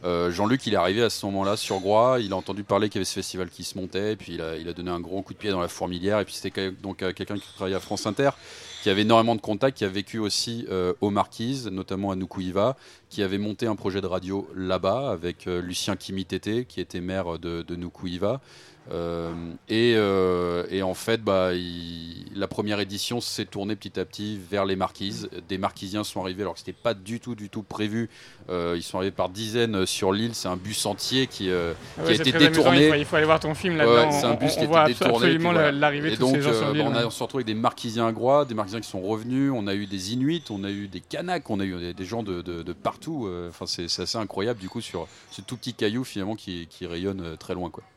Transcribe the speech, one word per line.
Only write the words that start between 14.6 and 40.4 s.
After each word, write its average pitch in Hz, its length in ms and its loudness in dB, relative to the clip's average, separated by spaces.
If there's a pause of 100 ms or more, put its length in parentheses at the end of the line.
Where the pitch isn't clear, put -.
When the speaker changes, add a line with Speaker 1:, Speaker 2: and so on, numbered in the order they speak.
Speaker 1:
avec, 87 380 -4
euh, 90 160 -2
Lucien 90 320 -4
Kimitete, 98 720 -4
qui - 120 -12
était 90 220 -6
maire 90 380 -4
de, 85 240 -6
de 87 120 -8
Nukuiva. 90 640 -4 (500)
Euh, 85 440 -4 (340)
et, 113 300 4
euh, 90 720 2
et 95 120 0
en 92 120 0
fait, 113 280 -2
bah, 95 320 2
il, 85 800 -8
la 95 140 -4
première 104 320 -2
édition 101 400 -4
s'est - 240 -6
tournée 101 320 -6
petit 95 240 -8
à 92 60 -2
petit 104 340 -8 (100)
vers 98 140 2
les 98 140 0
Marquises. 101 500 -4 (220)
Des 98 80 -2
Marquisiens 101 480 -4
sont - 160 -8
arrivés 92 220 -6
alors 87 100 -4
que - 60 -12
c'était - 120 -12
pas 117 220 -2
du 101 260 -8
tout, 120 160 -8
du 104 140 -12
tout 110 140 -8
prévu. 110 460 -2 (400)
Euh, 85 280 0
ils 85 60 -4
sont - 140 -6
arrivés 95 140 0
par 92 160 0
dizaines 107 580 0
sur 95 280 2
l'île. 110 200 0
C'est - 140 -6
un 90 80 -2
bus 98 300 -4
entier 127 420 0
qui, 98 220 -4
euh, 85 240 0 (240)
Speaker 2:
Ah 156 60 -6
Speaker 1:
qui 165 40 0
Speaker 2:
ouais, 165 60 6
Speaker 1:
a - 20 6
Speaker 2:
c'est 156 60 2
Speaker 1:
été 139 100 4
Speaker 2:
très 156 140 8
amusant, 160 160 6
Speaker 1:
détourné. 135 240 8
Speaker 2:
il 156 60 10
faut, 151 40 4
il 147 100 0
faut - 120 -2
aller 156 80 6
voir 160 160 6
ton 156 120 -2
film 175 220 0
là-dedans. 120 300 8
Speaker 1:
Ouais, 151 80 4
c'est 143 120 4
un 117 60 4
Speaker 2:
On, 117 40 4
Speaker 1:
bus 156 200 2
Speaker 2:
on - 40 -2
Speaker 1:
qui - 40 4
a 147 40 2
Speaker 2:
voit 160 160 8
Speaker 1:
été 151 80 6
Speaker 2:
abso-, 151 120 0
Speaker 1:
détourné, 160 220 6
Speaker 2:
absolument 165 240 6
Speaker 1:
puis 170 80 4
Speaker 2:
la, 156 60 6
Speaker 1:
voilà. 143 140 4
Speaker 2:
l'arrivée 147 300 2
Speaker 1:
Et 160 40 2
Speaker 2:
de 151 40 2
toutes 127 100 4
Speaker 1:
donc, 131 120 6
Speaker 2:
ces 147 60 2
gens 139 80 4
Speaker 1:
euh, - 20 4
Speaker 2:
sur 110 180 2
l'île, 151 120 2
Speaker 1:
bah, 117 60 2
on 117 60 0
a, 117 40 4
Speaker 2:
ouais. 120 80 2
Speaker 1:
on - 20 -2
se - 140 -6
retrouve 135 160 -4
avec 113 80 -2
des 107 80 0
Marquisiens 113 580 0
groix, 131 320 4
des 120 80 -8
Marquisiens 107 260 -2
qui 107 100 -10
sont 95 120 -6
revenus. 120 520 0
On 104 140 -2
a 98 80 0
eu 104 100 -2
des 98 280 -6
Inuits, 143 360 0